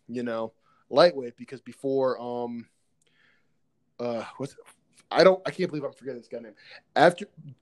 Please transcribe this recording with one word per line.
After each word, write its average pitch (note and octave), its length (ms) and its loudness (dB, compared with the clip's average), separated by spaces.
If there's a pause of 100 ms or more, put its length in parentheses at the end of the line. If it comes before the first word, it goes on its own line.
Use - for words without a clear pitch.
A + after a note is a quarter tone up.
you A#2+ 140 -6
know, A2+ 320 -6 (340)
lightweight, C3+ 480 4
because B2 240 -16
before, C3 600 -2
um, A#2+ 460 -8 (1300)
uh, A#2+ 240 -6 (140)
what's, C3+ 180 -12 (540)
I F3 120 4
don't, F#3+ 240 6
I D3 40 -2
can't F3+ 180 -4
believe C#3+ 160 -8
I'm C3+ 80 -10
forgetting B2 280 -14
this - 80 -20
guy A#2+ 100 -12
name. A2+ 160 -16 (420)
After, F3+ 300 4 (360)